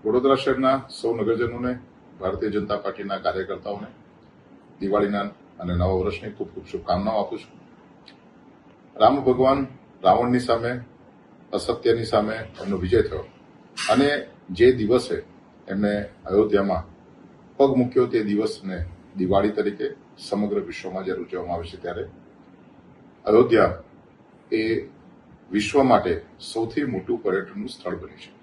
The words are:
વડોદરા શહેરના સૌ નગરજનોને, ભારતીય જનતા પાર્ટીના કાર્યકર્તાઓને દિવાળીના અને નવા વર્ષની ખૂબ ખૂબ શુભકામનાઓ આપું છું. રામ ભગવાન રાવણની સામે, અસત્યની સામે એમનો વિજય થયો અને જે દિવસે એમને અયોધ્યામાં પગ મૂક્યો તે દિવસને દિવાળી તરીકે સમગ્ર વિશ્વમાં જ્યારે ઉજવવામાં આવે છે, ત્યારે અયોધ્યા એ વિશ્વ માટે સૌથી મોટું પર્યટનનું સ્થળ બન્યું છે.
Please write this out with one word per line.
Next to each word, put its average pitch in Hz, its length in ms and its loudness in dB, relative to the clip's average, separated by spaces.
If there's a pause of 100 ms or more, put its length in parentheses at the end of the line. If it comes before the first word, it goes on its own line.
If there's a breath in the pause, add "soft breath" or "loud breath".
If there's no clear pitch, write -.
વડોદરા 127 280 4
શહેરના 135 400 2 (120)
સૌ - 280 -4
નગરજનોને, 117 560 -2 (480)
ભારતીય 101 300 -2
જનતા 104 340 -2
પાર્ટીના 98 400 -6
કાર્યકર્તાઓને 95 640 -6 (920)
દિવાળીના 101 460 0 (340)
અને 90 160 -6
નવા 92 240 2
વર્ષની 104 360 -4
ખૂબ 98 180 -8
ખૂબ 90 120 -14
શુભકામનાઓ 98 540 -4
આપું - 180 -6
છું. - 140 -18 (1400)
રામ 123 200 6 (120)
ભગવાન 131 320 4 (420)
રાવણની 120 380 4
સામે, 117 320 -2 (800)
અસત્યની 113 600 0
સામે 110 220 2 (280)
એમનો 98 220 -2
વિજય - 180 4
થયો - 220 -4 (680)
અને 135 160 4 (420)
જે 117 300 6
દિવસે 107 360 2 (520)
એમને 104 240 0 (360)
અયોધ્યામાં 98 560 2 (720)
પગ 139 200 6
મૂક્યો 123 300 2
તે 113 180 -2
દિવસને 101 520 -4 (420)
દિવાળી 98 400 2
તરીકે 104 280 -2 (300)
સમગ્ર 101 420 -2 (100)
વિશ્વમાં 92 360 -10
જ્યારે 90 200 -4
ઉજવવામાં 90 340 -6
આવે 85 120 -10
છે, - 60 -16
ત્યારે - 280 -8 (1200)
અયોધ્યા 123 480 6 (760)
એ 110 120 0 (880)
વિશ્વ 110 320 2
માટે 101 300 4 (260)
સૌથી 113 560 -4
મોટું 92 300 -4
પર્યટનનું 98 440 -4
સ્થળ - 320 -8
બન્યું - 220 -18
છે. - 80 -20 (120)